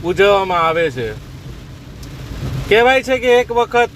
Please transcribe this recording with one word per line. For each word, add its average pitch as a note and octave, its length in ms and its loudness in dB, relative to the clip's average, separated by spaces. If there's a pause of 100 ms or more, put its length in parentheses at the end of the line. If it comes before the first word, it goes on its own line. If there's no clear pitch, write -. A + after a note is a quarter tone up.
ઉજવવામાં F#3 580 2
આવે D#3+ 300 2
છે? A#2+ 200 -6 (1600)
કહેવાય B3 340 4
છે C4 140 0
કે A#3+ 100 -2
એક A#3+ 240 4
વખત A#3 440 2